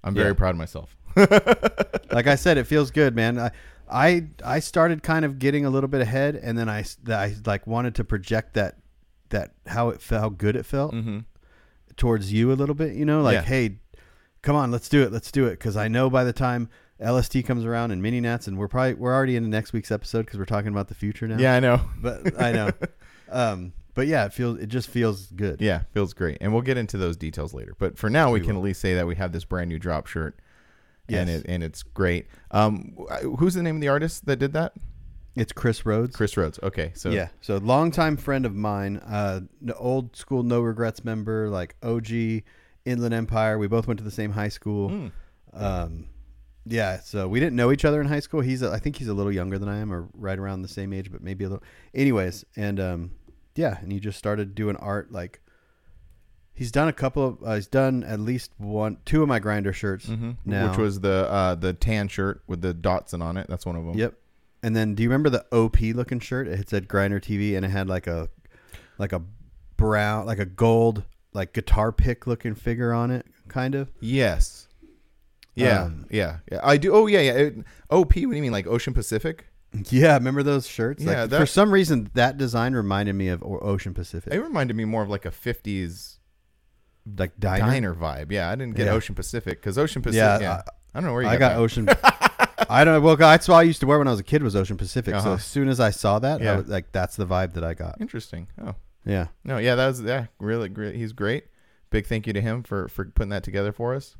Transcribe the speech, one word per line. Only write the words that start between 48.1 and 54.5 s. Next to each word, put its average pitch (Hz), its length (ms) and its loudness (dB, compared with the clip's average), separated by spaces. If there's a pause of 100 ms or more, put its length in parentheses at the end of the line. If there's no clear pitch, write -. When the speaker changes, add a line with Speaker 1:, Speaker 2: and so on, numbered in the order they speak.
Speaker 2:
school. 151 220 -4
He's 127 180 -2
a, 113 100 -2
I 107 80 -4
think 143 180 -4
he's 127 120 -8
a 104 60 -2
little 101 180 0
younger 95 260 -4
than 101 120 -6
I 104 80 -6
am, 107 120 -6
or 87 220 -8
right 95 260 -8
around 98 220 -8
the 95 80 -10
same 98 240 -10
age, 95 180 -10
but - 120 -14
maybe 95 220 -8
a 95 40 -6
little. 98 160 -8 (300)
Anyways, 107 500 0 (100)
and, 101 240 -4
um, 90 320 -4 (440)
yeah, 117 260 -2
and 92 100 -12
he 98 80 -4
just 101 200 -8
started 104 360 -4